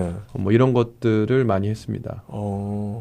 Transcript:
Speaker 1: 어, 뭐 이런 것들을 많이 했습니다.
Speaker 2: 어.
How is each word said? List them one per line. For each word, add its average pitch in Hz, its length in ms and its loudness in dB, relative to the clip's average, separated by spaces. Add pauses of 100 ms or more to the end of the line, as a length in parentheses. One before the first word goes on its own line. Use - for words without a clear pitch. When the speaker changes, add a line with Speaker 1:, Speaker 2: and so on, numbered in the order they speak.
(320)
Speaker 1:
어, - 60 -6
뭐 98 140 0
이런 127 200 6
것들을 117 720 2
많이 98 240 2
했습니다. 104 600 -8
Speaker 2:
어. 104 720 -6